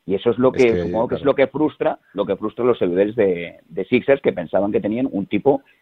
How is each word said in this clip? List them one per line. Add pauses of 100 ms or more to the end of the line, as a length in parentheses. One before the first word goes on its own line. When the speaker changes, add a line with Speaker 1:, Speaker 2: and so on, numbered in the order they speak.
Speaker 1:
Y
eso
es
lo
Speaker 2:
Es
Speaker 1:
que,
Speaker 2:
que,
Speaker 1:
supongo
que
es
Speaker 2:
claro.
Speaker 1:
lo
que
frustra, (140)
lo
que
frustra
a
los
seguidores
de, (100)
de
Sixers,
que
pensaban
que
tenían
un
tipo (200)